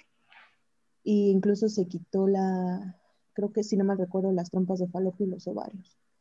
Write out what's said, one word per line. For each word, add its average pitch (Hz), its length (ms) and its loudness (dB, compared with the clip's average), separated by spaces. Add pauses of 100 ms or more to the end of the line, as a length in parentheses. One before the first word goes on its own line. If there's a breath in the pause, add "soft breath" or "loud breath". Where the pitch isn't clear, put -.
(1040 soft breath)
e 214 80 0
incluso 202 580 4
se 196 180 0
quitó 190 400 -2
la, 185 720 0 (340)
creo 208 180 -4
que 208 120 -2
si 214 140 0
no 196 60 4
mal 196 140 2
recuerdo, 190 340 -2
las 175 180 -2
trompas 185 300 0
de 180 80 -2
falopio 185 380 -4
y 190 40 -2
los 180 180 -10
ovarios. - 500 -10 (240)